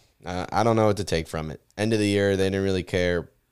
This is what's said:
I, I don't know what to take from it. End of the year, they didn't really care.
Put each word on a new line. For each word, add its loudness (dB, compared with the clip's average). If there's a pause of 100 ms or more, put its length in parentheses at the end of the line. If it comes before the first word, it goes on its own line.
(260)
I, -6
I 0
don't 4
know 4
what 2
to -4
take -2
from -6
it. -12 (160)
End 0
of 2
the 2
year, 2
they 2
didn't -2
really 0
care. -2 (240)